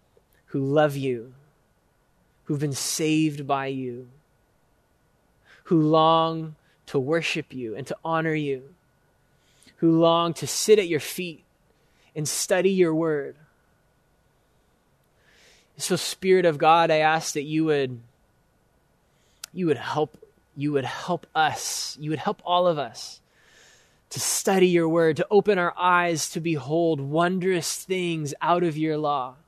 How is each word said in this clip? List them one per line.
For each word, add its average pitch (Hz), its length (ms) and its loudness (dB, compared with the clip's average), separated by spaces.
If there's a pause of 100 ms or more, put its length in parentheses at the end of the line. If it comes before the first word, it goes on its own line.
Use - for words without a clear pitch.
(480)
who 143 120 -4
love 143 380 2
you, 131 360 -6 (1080)
who've 147 160 -4
been 143 140 -2
saved 156 760 -2
by 135 200 -2
you, 127 420 -8 (1600)
who 160 160 4
long 160 760 2 (320)
to 143 120 -2
worship 156 540 -2
you 120 220 -8
and 127 120 -10
to - 160 -8
honor 160 300 0
you, 139 420 -4 (1040)
who 165 200 4
long 165 360 2
to 147 140 -8
sit 208 320 4
at 185 100 -2
your 156 100 0
feet 170 460 -10 (680)
and 151 140 -6
study 185 440 0
your 180 220 4
word. 151 440 -2 (2500)
So, 180 180 -2
Spirit 185 500 2
of 156 120 2
God, 160 340 4
I 156 60 4
ask 156 380 0
that 147 80 -4
you 156 220 -2
would, 135 360 0 (1500)
you 175 140 -2
would 139 100 2
help, - 400 -4 (380)
you 147 160 -4
would 135 140 0
help - 500 -6
us, - 640 -2
you 151 100 -8
would 156 80 -2
help - 260 -6
all 180 240 2
of 160 120 2
us - 400 -12 (920)
to - 100 -12
study 190 480 2
your 170 220 4
word, 160 280 4
to 170 120 -2
open 202 300 4
our 175 180 0
eyes 175 520 2
to 175 100 -8
behold 160 600 -2
wondrous 175 760 -2
things 170 680 -4
out 175 220 2
of 160 120 -2
your 156 220 -2
law. 143 380 -4 (120)